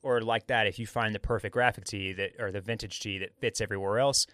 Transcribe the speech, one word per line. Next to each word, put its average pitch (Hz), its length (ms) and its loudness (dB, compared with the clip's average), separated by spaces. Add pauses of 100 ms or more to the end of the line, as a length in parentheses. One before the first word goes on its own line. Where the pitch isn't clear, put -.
or 123 180 2
like 113 280 0
that, 113 200 4
if 95 100 -6
you 113 80 -6
find 110 280 0
the 104 60 -2
perfect 107 340 -2
graphic 120 320 2
tee 95 260 -4
that, 95 260 -2
or 101 140 -4
the 101 80 -2
vintage 107 400 -6
tee 98 180 -4
that 92 220 -8
fits - 200 0
everywhere 98 380 0
else, 135 360 4